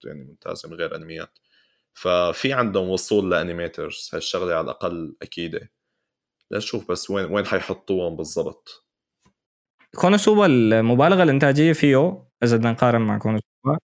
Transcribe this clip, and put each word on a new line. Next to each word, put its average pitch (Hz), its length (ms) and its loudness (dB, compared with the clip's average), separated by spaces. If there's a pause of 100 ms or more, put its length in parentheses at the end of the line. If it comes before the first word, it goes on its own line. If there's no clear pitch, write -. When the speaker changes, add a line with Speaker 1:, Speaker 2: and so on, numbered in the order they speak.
Speaker 1:
يعني، 73 200 -16
ممتازة - 460 -14
من 82 60 -18
غير 80 200 -8
أنميات. 80 420 -16 (560)
ففي 90 580 -2
عندهم 101 360 0
وصول 95 420 0
لأنيميترز، 85 840 -6
هالشغلة 87 400 -4
على 80 100 -2
الأقل 82 580 -8
أكيدة. 82 480 -10 (800)
لنشوف 107 400 -6
بس - 180 -4
وين، 98 240 -4
وين 101 120 -2
حيحطوهم 92 680 -4
بالضبط. - 720 -8 (1080)
Speaker 2:
كونوسوبا 208 500 4
المبالغة 123 760 4
الإنتاجية 147 500 4
فيه، 151 520 2 (200)
إذا 117 120 4
بدنا 117 160 0
نقارن 117 280 2
مع 107 180 -2
كونوسوبا. 110 600 -4 (100)